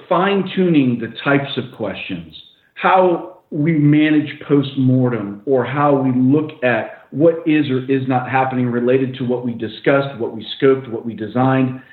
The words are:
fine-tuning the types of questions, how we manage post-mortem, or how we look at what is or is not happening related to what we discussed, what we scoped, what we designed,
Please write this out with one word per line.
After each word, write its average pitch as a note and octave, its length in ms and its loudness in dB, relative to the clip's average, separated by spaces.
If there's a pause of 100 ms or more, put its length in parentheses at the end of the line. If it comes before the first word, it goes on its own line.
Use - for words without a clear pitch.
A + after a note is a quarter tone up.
fine-tuning F3 920 0
the A2+ 240 -10
types C#3 340 0
of - 180 -8
questions, F#2 600 -10 (400)
how F3+ 600 2 (120)
we D#3+ 240 0
manage D3+ 680 4
post-mortem, B2+ 1040 0
or C3 180 2
how C#3+ 320 2
we C3 160 0
look C3 520 2
at A#2+ 300 -2 (180)
what E3 360 2
is D3+ 220 2
or B2+ 200 -2
is C3+ 200 0
not B2+ 200 -2
happening B2+ 400 0
related B2+ 460 0
to C3 80 -8
what B2 220 -4
we A#2 80 -4
discussed, C3+ 640 -2
what A2+ 160 -6
we G#2 100 -12 (140)
scoped, C3 300 2
what A2 160 -10
we A2+ 80 -8
designed, B2 680 -2 (120)